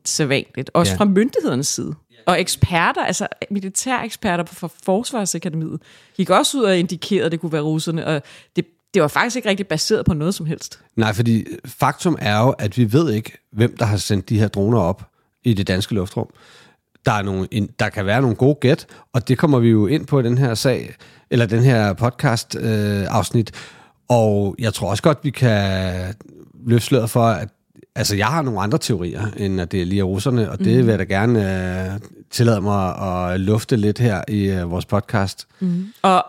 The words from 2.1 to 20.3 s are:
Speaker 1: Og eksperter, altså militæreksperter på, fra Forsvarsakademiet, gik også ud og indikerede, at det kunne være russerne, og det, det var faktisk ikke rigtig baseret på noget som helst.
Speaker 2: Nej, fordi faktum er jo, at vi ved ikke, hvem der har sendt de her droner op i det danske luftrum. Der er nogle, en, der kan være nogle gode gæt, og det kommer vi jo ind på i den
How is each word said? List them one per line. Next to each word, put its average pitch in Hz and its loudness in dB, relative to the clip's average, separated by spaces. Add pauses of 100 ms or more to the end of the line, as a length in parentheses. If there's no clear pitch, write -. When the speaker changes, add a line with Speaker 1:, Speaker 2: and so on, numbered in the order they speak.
Speaker 1:
Og 170 2
eksperter, 185 0
altså - -4 (240)
militæreksperter 202 -4
på, - -14
fra 175 -10 (160)
Forsvarsakademiet, 185 -4 (360)
gik 180 0
også 277 4
ud 254 0
og 190 4
indikerede, 170 -2
at 165 -2
det 165 -4
kunne 156 -6
være 156 -2
russerne, 156 -2
og 147 -2 (340)
det, 175 0 (300)
det 185 4
var 151 4
faktisk 226 0
ikke 214 -4
rigtig 196 -2
baseret 185 -2
på 190 2
noget 156 -2
som 143 -8
helst. - -8 (160)
Speaker 2:
Nej, 110 2
fordi 117 2 (220)
faktum 143 0
er 107 2
jo, 127 6
at 107 -2
vi 110 2
ved 147 2
ikke, 107 -4 (200)
hvem 110 0
der 120 -2
har 104 2
sendt 95 -2
de 110 2
her 107 2
droner 104 0
op 87 0 (420)
i 120 2
det 92 -2
danske 95 -2
luftrum. 101 -4 (800)
Der 123 4
er 104 0
nogle, 95 -4
en, 101 -2 (100)
der 107 0
kan 98 -6
være 107 2
nogle 123 0
gode 139 4
gæt, 135 2 (260)
og 123 -2
det 127 2
kommer 147 4
vi 117 4
jo 107 4
ind 151 -2
på 143 0
i - 2
den 120 0